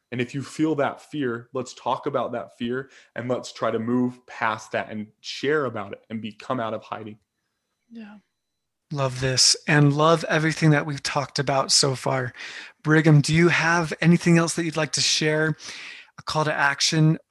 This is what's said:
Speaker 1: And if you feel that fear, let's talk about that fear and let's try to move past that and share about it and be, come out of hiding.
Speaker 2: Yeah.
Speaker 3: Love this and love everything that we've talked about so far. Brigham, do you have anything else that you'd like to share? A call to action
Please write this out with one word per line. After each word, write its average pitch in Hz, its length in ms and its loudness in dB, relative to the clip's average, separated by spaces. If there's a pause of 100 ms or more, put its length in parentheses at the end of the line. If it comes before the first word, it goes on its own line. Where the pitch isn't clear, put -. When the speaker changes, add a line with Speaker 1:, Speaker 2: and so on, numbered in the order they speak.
(140)
Speaker 1:
And 123 80 -4
if 120 120 -6
you 139 80 -8
feel 156 340 -2
that 135 260 -2
fear, 120 520 -8
let's 127 200 -8
talk - 320 -4
about 131 260 -4
that 117 260 -10
fear 123 320 -6 (260)
and 117 120 -8
let's 123 240 -4
try 117 180 -4
to 113 100 -2
move 123 480 -2
past 110 440 -6
that 104 180 -4
and 107 180 -10 (120)
share 147 460 -2
about 107 260 -8
it - 180 -16
and 113 120 -8
be, 110 100 -10
come - 300 -8
out 110 120 -4
of 107 100 -8
hiding. 107 360 -12 (720)
Speaker 2:
Yeah. 214 280 -20 (720)
Speaker 3:
Love 135 300 -4
this 131 340 2 (120)
and 147 260 6
love 160 300 4
everything 160 480 2
that 151 160 2
we've 139 160 -10
talked - 340 -4
about 135 340 0
so 139 220 2
far. 131 400 -4 (480)
Brigham, 156 400 6
do 151 140 2
you 170 140 6
have 160 520 0
anything 170 380 6
else 165 160 0
that 170 80 -2
you'd 160 140 -4
like 156 160 -2
to 143 80 -2
share? 156 540 0 (640)
A - 60 -20
call 156 200 -2
to 151 80 -2
action 156 680 2 (120)